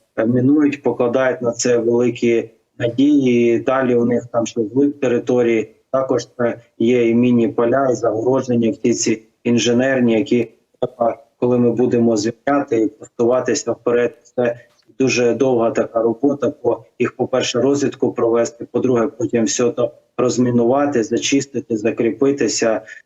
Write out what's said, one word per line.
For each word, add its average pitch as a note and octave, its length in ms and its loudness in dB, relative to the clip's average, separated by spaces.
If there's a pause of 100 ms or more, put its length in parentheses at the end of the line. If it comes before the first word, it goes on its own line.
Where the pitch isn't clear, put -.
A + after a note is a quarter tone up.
(160)
е, A2+ 100 -2
мінують, C#3 560 2
покладають B2 600 0
на A#2 100 -2
це A#2+ 260 0
великі A#2+ 720 0 (280)
надії. B2 760 2
І - 20 0
далі B2+ 360 0
у A#2+ 100 2
них A#2+ 280 -2
там A#2 140 -2
ще - 140 -6
вглиб C3 400 0
території A#2 760 0 (160)
також, C3 360 -2 (120)
е, A#2+ 200 -2 (180)
є A#2+ 300 2
і A2+ 60 2
мінні A#2+ 340 2
поля, B2 420 0
і B2 40 2
загородження, A#2 760 0
всі A#2 240 0
ці A2 280 -2 (220)
інженерні, A#2+ 760 2
які A2+ 300 0 (320)
треба, A#2 380 -4 (220)
коли B2 180 0
ми A#2+ 140 2
будемо A#2 440 2
звільняти A#2 640 -2
і A2 80 2
просуватися A#2+ 840 -2
вперед. A#2+ 460 -2 (180)
Це A#2+ 200 -2 (420)
дуже A#2+ 360 2
довга A#2 360 2
така A2+ 320 -2
робота, C#3 480 0
по - 340 -4 (140)
їх, - 180 -4
по-перше, B2 440 -2
розвідку C3+ 520 0
провести, A#2 600 -2
по-друге, A#2+ 340 0
потім A2+ 380 -2
все A#2 260 0
то A#2+ 200 -2 (260)
розмінувати, B2 880 0
зачистити, A#2+ 720 -4
закріпитися. A#2+ 1040 -2 (260)